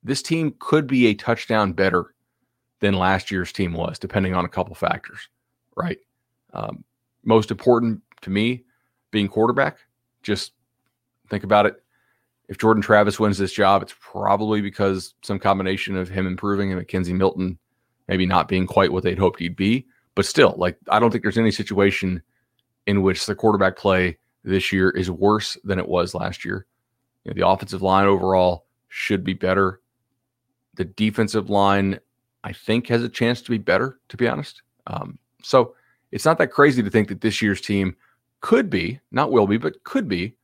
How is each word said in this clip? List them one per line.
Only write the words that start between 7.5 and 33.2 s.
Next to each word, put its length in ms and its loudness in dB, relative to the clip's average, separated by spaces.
important 500 2
to 80 -12
me 340 -2
being 180 0
quarterback. 480 0
Just 300 -6
think 160 -6
about 220 4
it. 160 -2
If 80 -12
Jordan 260 4
Travis 380 4
wins 160 2
this 160 -2
job, 300 4
it's 180 -16
probably 600 -2
because 580 -2
some 180 -6
combination 580 -2
of 120 -4
him 180 -4
improving 460 -2
and 80 -4
McKenzie 340 -4
Milton 440 -2
maybe 160 0
not 240 2
being 180 0
quite 240 2
what 140 -2
they'd 140 -2
hoped 200 0
he'd 160 -8
be. 320 -2
But 100 2
still, 320 4
like, 220 -2
I 100 4
don't 120 4
think 120 -4
there's 140 -2
any 140 2
situation 720 0
in 160 0
which 240 0
the 80 -4
quarterback 420 2
play 400 0
this 300 -2
year 160 2
is 220 -2
worse 540 0
than 140 -4
it 80 -6
was 280 -2
last 320 -8
year. 180 -8
You 60 -12
know, 40 -10
the 120 0
offensive 360 -2
line 240 4
overall 580 2
should 340 -4
be 120 -4
better. 480 -2
The 120 -6
defensive 640 -2
line, 500 2
I 120 -12
think, 340 -4
has 140 2
a 60 -6
chance 340 -2